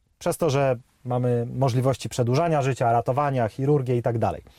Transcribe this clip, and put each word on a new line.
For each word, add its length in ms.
Przez 180
to, 140
że 260
mamy 480
możliwości 540
przedłużania 540
życia, 300
ratowania, 560
chirurgię 480
i 60
tak 160
dalej. 240